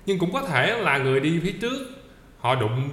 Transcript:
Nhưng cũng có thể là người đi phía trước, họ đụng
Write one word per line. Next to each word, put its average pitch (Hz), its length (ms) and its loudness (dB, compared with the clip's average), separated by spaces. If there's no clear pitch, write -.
Nhưng 190 120 0
cũng 175 140 0
có 269 100 -2
thể 170 360 2
là 147 200 2
người 131 220 2
đi 160 220 0
phía 190 180 -2
trước, 254 180 -2
họ 123 160 0
đụng 127 380 -2